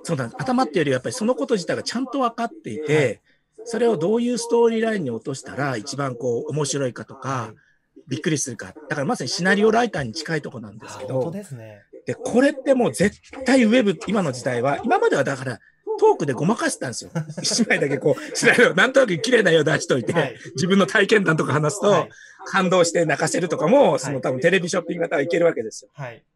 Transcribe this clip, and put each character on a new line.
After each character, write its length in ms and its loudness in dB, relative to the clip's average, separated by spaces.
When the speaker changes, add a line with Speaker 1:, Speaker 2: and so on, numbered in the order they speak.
Speaker 1:
そ 100 -4
う 20 -6
な 100 -6
ん 20 -10
で 40 -14
す。 80 -20
頭 240 0
っ 20 -4
て 80 -12
い 20 2
う 20 2
よ 60 2
り 80 0
や 60 0
っ 40 -6
ぱ 60 -6
り 40 -8
そ 120 -6
の 100 2
こ 120 -4
と 80 0
自 120 -2
体 100 -2
が 60 -6
ち 120 -8
ゃ 60 -2
ん 60 -4
と 140 -4
分 160 -2
か 80 -4
っ 80 -6
て 180 -14
い 120 -8
て、 140 2
Speaker 2:
は 60 4
い。 180 -2
Speaker 1:
そ 140 -6
れ 100 2
を 80 2
ど 200 0
う 60 0
い 80 0
う 80 -2
ス 100 -8
ト 180 4
ー 20 6
リ 120 0
ー 40 0
ラ 100 -2
イ 60 -2
ン 40 -4
に 60 -4
落 140 -8
と 100 -6
し 80 -14
た 120 -16
ら 220 -4
一 200 -8
番 180 -4
こ 320 -4
う 60 -8
面 120 -2
白 220 -2
い 60 -4
か 120 -12
と 100 -20
か、 140 -10
Speaker 2:
は 240 -6
い。 40 -20
Speaker 1:
び 100 -6
っ 20 -8
く 100 -2
り 80 0
す 120 -6
る 60 -12
か。 180 -16
だ 80 -4
か 60 -2
ら 20 -2
ま 120 -2
さ 80 -6
に 40 -6
シ 160 -4
ナ 100 4
リ 100 2
オ 60 6
ラ 140 2
イ 60 -4
タ 100 -6
ー 40 -4
に 80 -8
近 240 -6
い 60 -4
と 80 -12
こ 100 -14
な 100 -16
ん 80 -20
で 100 -18
す 100 -14
け 80 -12
ど。 80 -8
Speaker 2:
あ、 80 0
本 40 0
当 40 -6
で 140 -10
す 100 -14
ね。 280 -18
Speaker 1:
で、 80 -4
こ 260 0
れ 100 4
っ 40 -6
て 200 0
も 140 2
う 60 -4
絶 260 0
対 200 6
ウ 60 4
ェ 140 6
ブ、 220 0
今 160 0
の 100 -2
時 120 -10
代 180 -2
は、 220 0
今 140 2
ま 120 4
で 60 2
は 80 2
だ 120 -2
か 80 -10
ら 160 -8
ト 140 6
ー 20 -2
ク 100 -2
で 60 -2
ご 140 -2
ま 100 2
か 140 -2
し 40 -6
て 60 -14
た 60 -8
ん 40 -6
で 40 -10
す 100 -12
よ。 60 -18
Speaker 2:
<laughs> 160 -14
Speaker 1:
一 260 0
枚 100 2
だ 100 0
け 100 -2
こ 200 2
う、 180 -10
シ 100 0
ナ 80 6
リ 100 6
オ、 100 2
な 120 4
ん 60 0
と 80 6
な 60 4
く 120 -2
綺 140 -2
麗 100 4
な 80 4
絵 80 6
を 60 4
出 160 2
し 60 -10
と 120 2
い 60 -4
て、 80 -4
Speaker 2:
は 120 2
い。 120 -8
Speaker 1:
自 120 -2
分 120 4
の 80 4
体 220 2
験 160 4
談 120 2
と 80 0
か 80 -2
話 220 0
す 60 -10
と、 100 2
Speaker 2:
は 100 6
い。 100 -6
Speaker 1:
感 240 0
動 140 6
し 80 -2
て 120 2
泣 160 0
か 80 0
せ 100 -2
る 120 -2
と 80 -2
か 100 0
も、 240 6
Speaker 2:
は 40 0
い。 40 -2
Speaker 1:
そ 100 -8
の 100 -4
多 120 -2
分 80 -4
テ 100 4
レ 100 2
ビ 100 -6
シ 60 -2
ョ 40 0
ッ 60 -12
ピ 80 -4
ン 20 -8
グ 60 -2
型 140 2
は 60 2
い 60 -2
け 100 0
る 60 4
わ 80 4
け 100 -4
で 80 -6
す 140 -18
よ。 80 -20
Speaker 2:
は 180 -10
い。 140 -20